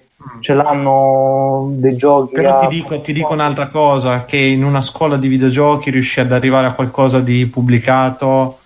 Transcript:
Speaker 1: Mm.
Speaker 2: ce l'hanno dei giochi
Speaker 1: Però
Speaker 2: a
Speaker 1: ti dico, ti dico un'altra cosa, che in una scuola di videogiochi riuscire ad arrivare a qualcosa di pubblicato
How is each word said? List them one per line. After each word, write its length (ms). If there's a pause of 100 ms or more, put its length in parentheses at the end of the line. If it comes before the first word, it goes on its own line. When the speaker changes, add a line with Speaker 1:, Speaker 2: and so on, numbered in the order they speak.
(260)
Speaker 1:
Mm. 140
Speaker 2:
ce 140
l'hanno 1200
dei 240
giochi 380
Speaker 1:
Però 220
Speaker 2:
a 80
Speaker 1:
ti 80
dico, 280
ti 120
dico 200
un'altra 340
cosa, 580
che 120
in 260
una 180
scuola 360
di 100
videogiochi 640
riuscire 340
ad 60
arrivare 360
a 40
qualcosa 480
di 260
pubblicato 1200